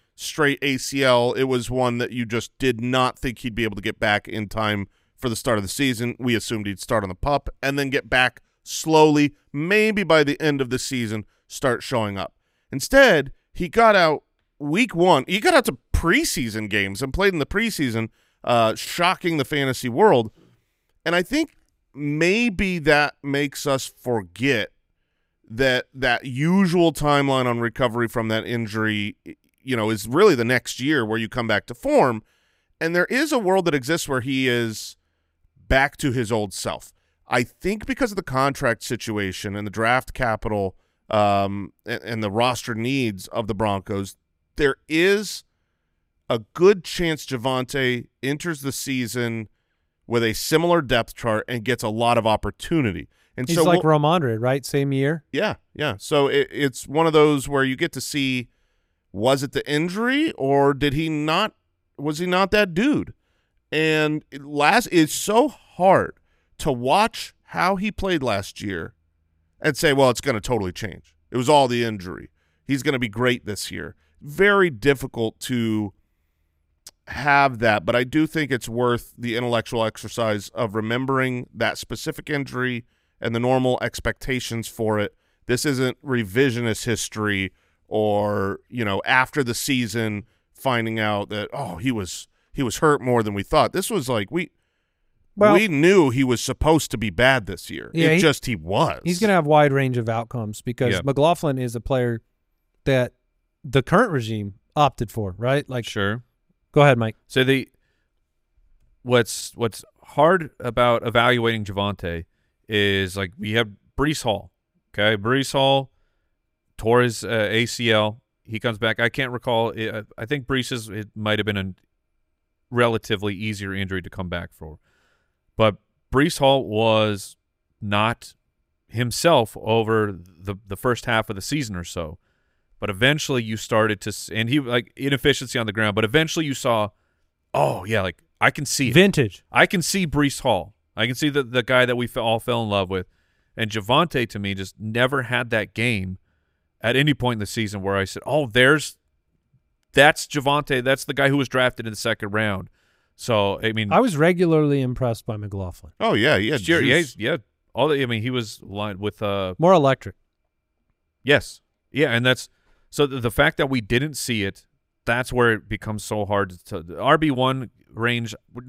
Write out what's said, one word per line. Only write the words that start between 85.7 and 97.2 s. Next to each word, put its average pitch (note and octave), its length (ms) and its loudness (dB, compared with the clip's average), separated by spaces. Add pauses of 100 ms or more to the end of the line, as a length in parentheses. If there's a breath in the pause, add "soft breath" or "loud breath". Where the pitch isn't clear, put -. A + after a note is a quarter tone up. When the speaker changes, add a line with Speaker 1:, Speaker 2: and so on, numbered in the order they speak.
Speaker 1:
revisionist A#2+ 800 0
history G#2 640 -2 (360)
or, G#2 720 -2 (100)
you A#2+ 140 -4
know, G2 220 -2
after C3 380 2
the A#2+ 120 -4
season A2+ 680 -2 (280)
finding A2+ 460 -2
out G#2+ 300 -2
that, G#2 240 -6
"Oh, G2+ 240 -8
he B2 140 -4
was, G#2 360 -8 (240)
he C#3 120 -6
was A2+ 140 -4
hurt D3 240 2
more A#2+ 220 2
than G#2 100 -4
we G2+ 100 -4
thought." C#3 280 2
This F#3 180 -4
was D3+ 200 -4
like, G#2+ 200 -2
we, E3+ 220 -6 (840)
Speaker 2:
Well G#3 180 6
Speaker 1:
We A3 140 4
knew E3 440 6
he C3 120 0
was B2 180 0
supposed D3 500 0
to B2 60 -6
be G#2+ 120 -2
bad B2 380 2